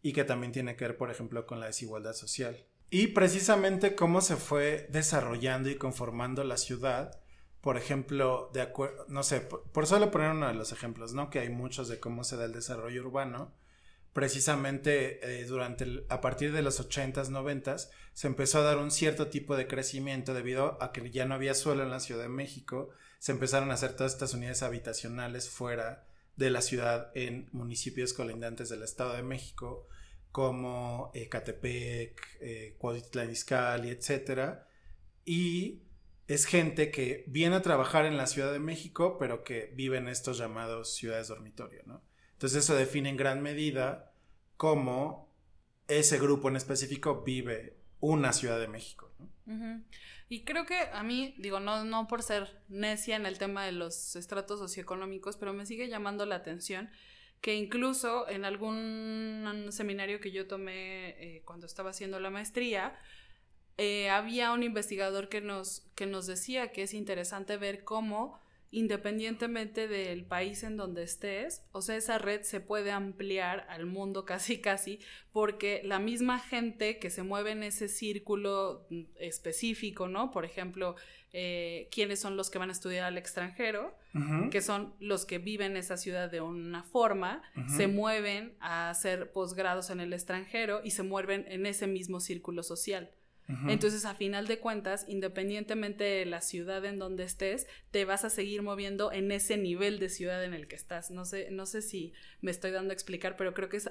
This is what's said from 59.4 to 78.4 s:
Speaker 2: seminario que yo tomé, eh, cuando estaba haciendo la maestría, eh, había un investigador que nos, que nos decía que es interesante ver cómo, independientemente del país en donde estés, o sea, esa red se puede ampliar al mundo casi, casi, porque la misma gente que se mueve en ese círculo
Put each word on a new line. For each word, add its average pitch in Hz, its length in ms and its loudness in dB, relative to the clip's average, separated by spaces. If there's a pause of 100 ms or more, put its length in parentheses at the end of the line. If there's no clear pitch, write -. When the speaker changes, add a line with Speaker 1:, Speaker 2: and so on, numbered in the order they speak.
Speaker 2:
seminario 202 500 -2
que 196 100 -6
yo 190 160 -6
tomé, 185 600 -8 (120)
eh, 165 220 -14
cuando 170 220 -14
estaba 190 240 -8
haciendo 190 320 -6
la 196 80 -2
maestría, 214 680 -2 (800)
eh, 202 320 2
había 226 420 4
un 240 120 4
investigador 196 640 0
que 208 120 -4
nos, 196 540 -6
que 196 100 -4
nos 190 220 -4
decía 247 440 -2
que 196 120 -2
es 196 100 -2
interesante 196 640 -4
ver 202 260 -4
cómo, 220 560 -2 (300)
independientemente 220 1160 0
del 185 380 -2
país 185 380 -2
en 214 140 -4
donde 180 260 -4
estés, 202 680 -4
o 196 100 -8
sea, 220 140 0
esa 226 220 2
red 208 260 0
se 202 160 -2
puede 202 320 0
ampliar 196 800 -2
al 170 180 -6
mundo 196 380 -4
casi, 190 360 -2
casi, 196 380 0 (320)
porque 208 520 2
la 196 160 2
misma 240 400 2
gente 226 600 -2
que 180 100 -4
se 185 140 -4
mueve 202 280 0
en 214 120 -4
ese 208 240 0
círculo 202 1000 0 (280)